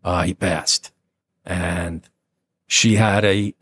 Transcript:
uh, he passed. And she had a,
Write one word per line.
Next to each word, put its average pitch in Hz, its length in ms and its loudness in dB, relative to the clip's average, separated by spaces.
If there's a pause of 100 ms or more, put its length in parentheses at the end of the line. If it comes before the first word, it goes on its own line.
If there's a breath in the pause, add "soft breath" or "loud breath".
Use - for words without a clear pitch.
uh, 90 200 -2
he 87 100 -2
passed. - 580 -4 (540)
And 87 600 -6 (600)
she - 280 2
had 104 280 4
a, 101 380 0